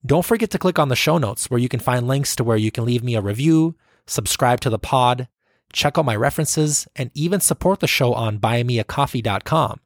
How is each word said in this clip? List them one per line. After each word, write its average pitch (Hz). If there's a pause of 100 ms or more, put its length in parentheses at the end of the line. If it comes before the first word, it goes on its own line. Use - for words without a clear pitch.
Don't 151
forget 226
to 190
click 180
on 147
the 127
show 156
notes -
where 123
you 123
can 120
find 123
links 135
to 123
where 113
you 107
can 120
leave 120
me 120
a 107
review, 160 (320)
subscribe 123
to 127
the 110
pod, 123 (460)
check -
out 160
my 120
references, 147
and 127
even 175
support -
the -
show 123
on 110
buy 117
me 120
a 107
coffee 143
dot 104
com. -